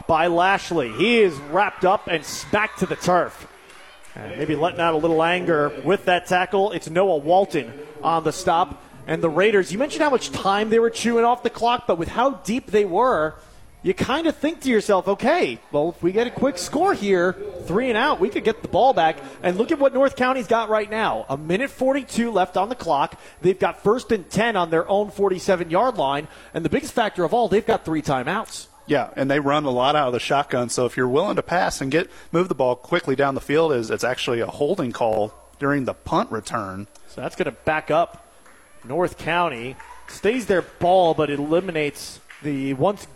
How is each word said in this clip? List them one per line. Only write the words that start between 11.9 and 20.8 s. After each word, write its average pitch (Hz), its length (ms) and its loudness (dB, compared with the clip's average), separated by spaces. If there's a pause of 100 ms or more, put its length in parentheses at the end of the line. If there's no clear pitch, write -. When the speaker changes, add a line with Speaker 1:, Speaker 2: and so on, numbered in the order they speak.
Speaker 1:
with 165 120 -4
how 262 240 2 (120)
deep 226 220 -4
they 202 180 2
were, 180 520 2 (440)
you 185 140 -2
kinda 311 380 0
think 311 300 -4
to 262 60 -4
yourself, 196 380 2
"Okay, 202 540 0 (100)
well, 147 200 0
if - 120 -12
we 175 80 2
get 220 160 0
a 247 40 -6
quick 269 280 -2
score 359 360 0
here, 185 420 2 (280)
three 233 240 0
and 220 80 0
out, 269 220 0
we 190 100 2
could 277 140 -4
get 220 180 0
the - 80 -8
ball 240 240 4
back." 165 260 2 (220)
And 180 160 0
look 226 140 0
at 311 80 -2
what 269 160 4
North 269 220 2
County's 254 320 0
got 226 200 2
right 214 220 0